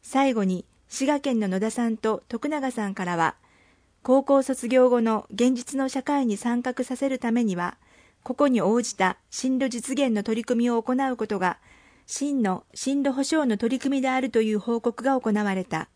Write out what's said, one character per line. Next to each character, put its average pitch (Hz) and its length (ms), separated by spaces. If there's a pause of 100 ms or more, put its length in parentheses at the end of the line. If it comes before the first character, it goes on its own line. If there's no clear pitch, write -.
最 269 300
後 214 120
に、 185 200 (240)
滋 269 220
賀 285 100
県 254 200
の 202 80
野 190 120
田 220 100
さ 233 180
ん 220 80
と 214 320
徳 240 200
永 277 220
さ 220 180
ん 196 60
か 190 100
ら 175 120
は、 165 200 (680)
高 269 200
校 277 180
卒 262 240
業 254 240
後 247 100
の 226 320
現 240 220
実 247 240
の 269 100
社 262 140
会 285 240
に 202 100
参 240 240
画 247 220
さ 247 140
せ 277 120
る 262 120
た 233 100
め 240 140
に 196 100
は、 175 220 (480)
個 247 120
々 285 120
に 240 120
応 220 220
じ - 140
た 185 200 (140)
進 262 300
路 262 100
実 247 260
現 269 140
の 208 140
取 220 140
り 233 60
組 233 200
み 240 60
を 233 120
行 254 120
う 262 220
こ 214 120
と 202 100
が、 185 200 (480)
真 277 360
の 185 220 (100)
進 277 300
路 277 80
保 269 100
障 294 260
の 214 80
取 240 200
り 247 40
組 277 180
み 254 40
で 262 80
あ 262 100
る 262 100
と 226 120
い 214 120
う 208 40
報 233 220
告 233 240
が 269 160
行 226 100
わ 208 240
れ 190 80
た。 160 340